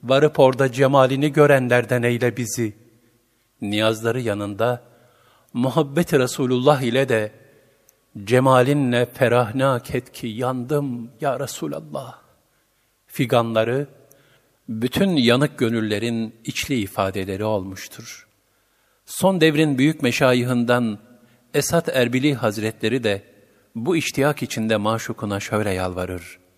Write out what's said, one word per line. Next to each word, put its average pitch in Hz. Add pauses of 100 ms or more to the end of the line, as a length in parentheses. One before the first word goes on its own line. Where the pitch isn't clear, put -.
varıp 139
orada 131
cemalini 135
görenlerden 123
eyle 120
bizi." 113 (840)
niyazları 110
yanında, 104 (720)
muhabbet-i 139
Resulullah 127
ile 123
de, 107 (920)
"Cemalinle 127
ferahnak 120
et 127
ki -
yandım 123 (100)
ya 135
Resulallah." 147 (880)
figanları, 117 (840)
bütün 123
yanık 131
gönüllerin 113 (100)
içli -
ifadeleri 98
olmuştur. 104 (760)
Son 185
devrin 151
büyük 151
meşayihinden 123 (560)
Esat 165
Erbili 131
Hazretleri 110
de 101 (520)
bu 143
iştiyak 143
içinde 110
maşukuna 107
şöyle 104
yalvarır 90 (200)